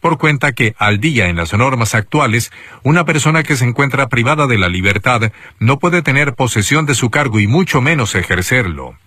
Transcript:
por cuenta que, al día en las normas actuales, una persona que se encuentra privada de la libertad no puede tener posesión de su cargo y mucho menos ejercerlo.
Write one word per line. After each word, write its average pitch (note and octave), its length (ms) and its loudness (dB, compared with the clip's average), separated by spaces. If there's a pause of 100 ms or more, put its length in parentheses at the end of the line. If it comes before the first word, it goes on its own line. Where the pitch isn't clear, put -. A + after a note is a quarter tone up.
por E3 180 0
cuenta D3 340 0
que, A2 260 -2
al G#2 220 0
día A#2 280 0
en E2+ 80 -2
las E2+ 180 -4
normas A#2+ 400 0
actuales, A#2 580 0 (320)
una D#3+ 200 4
persona D#3 380 0
que D3+ 140 -2
se B2 80 0
encuentra B2+ 440 0
privada C3+ 380 0
de A#2+ 120 0
la F#2 100 0
libertad G2+ 640 0 (260)
no C3+ 220 2
puede F3 220 2
tener C#3 320 0
posesión C3 520 0
de C#3+ 80 0
su A#2 160 0
cargo B2+ 300 0
y G2+ 80 2
mucho D3 320 2
menos C3 340 0
ejercerlo. F2 840 -2 (100)